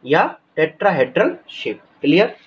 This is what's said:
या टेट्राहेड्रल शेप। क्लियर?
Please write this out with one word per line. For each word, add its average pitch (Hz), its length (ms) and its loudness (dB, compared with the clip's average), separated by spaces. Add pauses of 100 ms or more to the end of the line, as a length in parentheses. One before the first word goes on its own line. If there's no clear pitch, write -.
या 156 180 2 (320)
टेट्राहेड्रल 165 800 0 (140)
शेप। - 300 -12 (220)
क्लियर? 170 320 2 (140)